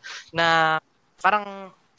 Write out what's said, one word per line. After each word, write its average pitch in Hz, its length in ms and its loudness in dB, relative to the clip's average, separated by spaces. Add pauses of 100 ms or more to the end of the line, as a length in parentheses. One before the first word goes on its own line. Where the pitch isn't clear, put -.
(340)
Na 165 460 2 (420)
parang 196 480 -2 (300)